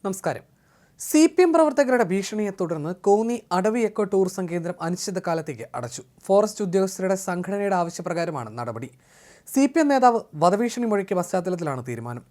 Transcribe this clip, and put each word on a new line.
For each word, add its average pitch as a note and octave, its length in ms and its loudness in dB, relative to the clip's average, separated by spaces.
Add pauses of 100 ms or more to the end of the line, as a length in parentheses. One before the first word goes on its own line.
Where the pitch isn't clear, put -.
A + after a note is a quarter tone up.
നമസ്കാരം. F#3 340 -4 (580)
സി D#4 280 4
പി D#4+ 160 4
എം E4+ 100 6
പ്രവർത്തകരുടെ C#4 520 4
ഭീഷണിയെ G3 460 -2 (100)
തുടർന്ന് E3 340 -4
കോന്നി A3 480 2 (100)
അടവി G#3+ 280 2
എക്കോ G#3 240 0
ടൂറിസം F#3+ 440 0
കേന്ദ്രം E3+ 320 -4
അനിശ്ചിതകാലത്തേക്ക് E3 840 -4 (120)
അടച്ചു. A#2+ 280 -10 (220)
ഫോറസ്റ്റ് G#3 400 2
ഉദ്യോഗസ്ഥരുടെ F#3+ 500 0
സംഘടനയുടെ F#3+ 600 -4
ആവശ്യപ്രകാരമാണ് E3+ 840 -4
നടപടി. A#2+ 320 -8 (640)
സി C4+ 120 4
പി C#4+ 140 2
എം D4 80 4
നേതാവ് B3+ 320 6 (140)
വധഭീഷണി G#3+ 520 2
മുഴക്കിയ G3+ 300 0
പശ്ചാത്തലത്തിലാണ് F3 720 -4
തീരുമാനം. A#2+ 420 -10